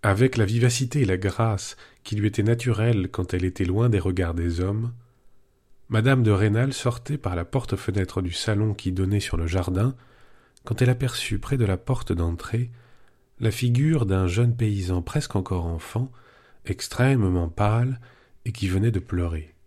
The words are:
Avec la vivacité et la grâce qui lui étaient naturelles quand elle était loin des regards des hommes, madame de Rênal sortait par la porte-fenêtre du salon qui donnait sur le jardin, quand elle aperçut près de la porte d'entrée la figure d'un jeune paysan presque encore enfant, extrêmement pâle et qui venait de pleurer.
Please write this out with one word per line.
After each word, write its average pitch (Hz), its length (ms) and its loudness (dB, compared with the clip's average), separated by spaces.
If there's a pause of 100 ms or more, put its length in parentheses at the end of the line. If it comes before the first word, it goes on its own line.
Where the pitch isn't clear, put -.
Avec 113 360 4
la 110 80 4
vivacité 120 560 2
et 120 40 4
la 92 120 0
grâce 101 580 -2 (280)
qui - 120 -8
lui 104 120 2
étaient 104 160 0
naturelles 113 680 2
quand - 220 -4
elle 90 100 0
était 92 220 0
loin 104 240 2
des 104 100 4
regards 90 340 0
des 85 280 -2
hommes, 107 320 -2 (960)
madame 123 340 4
de 107 80 6
Rênal 107 420 2
sortait - 440 -4
par 90 180 -4
la 85 100 -4
porte-fenêtre 98 760 -2
du 87 100 -4
salon 107 420 -2
qui 95 180 -6
donnait 95 280 0
sur - 160 -4
le 82 120 -2
jardin, 92 480 0 (680)
quand - 180 -2
elle 123 80 4
aperçut - 500 -2
près - 180 -2
de 117 80 2
la 95 120 0
porte - 360 -4
d'entrée 85 580 -2 (680)
la 113 120 2
figure 123 540 2
d'un 95 220 2
jeune 117 280 2
paysan 98 460 0
presque - 340 -4
encore 92 300 -2
enfant, 85 460 -6 (540)
extrêmement 101 840 0
pâle 117 520 0 (460)
et 113 60 -4
qui 98 160 -4
venait 98 240 2
de 101 80 0
pleurer. 82 560 -4 (120)